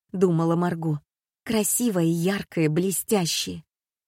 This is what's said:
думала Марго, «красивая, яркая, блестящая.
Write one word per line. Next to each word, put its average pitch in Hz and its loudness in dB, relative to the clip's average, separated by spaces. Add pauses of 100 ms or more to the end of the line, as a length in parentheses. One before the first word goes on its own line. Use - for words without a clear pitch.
(120)
думала 170 2
Марго, 165 -2 (440)
«красивая, 214 0
яркая, 170 0
блестящая. 175 -2 (440)